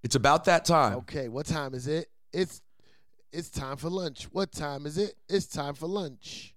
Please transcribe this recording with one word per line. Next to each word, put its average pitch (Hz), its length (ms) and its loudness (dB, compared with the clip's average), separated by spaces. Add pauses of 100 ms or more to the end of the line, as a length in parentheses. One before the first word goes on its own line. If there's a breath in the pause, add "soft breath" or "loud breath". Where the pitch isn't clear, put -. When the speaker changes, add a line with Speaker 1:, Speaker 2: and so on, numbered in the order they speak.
Speaker 1:
it's 117 120 0
about 139 300 6
that 175 200 6
time. 139 320 6
Speaker 2:
Okay, 131 320 -6
what 131 160 -6
time 143 280 -2
is 127 140 -6
it? 156 220 -2 (240)
It's, 180 280 -2 (720)
it's 165 160 -8
time 135 280 -6
for 160 120 -4
lunch. 175 420 -6
What 185 200 -2
time 143 340 -6
is 151 120 -6
it? 202 160 0 (160)
It's 196 180 0
time 143 280 -4
for 160 120 -6
lunch. 175 680 -8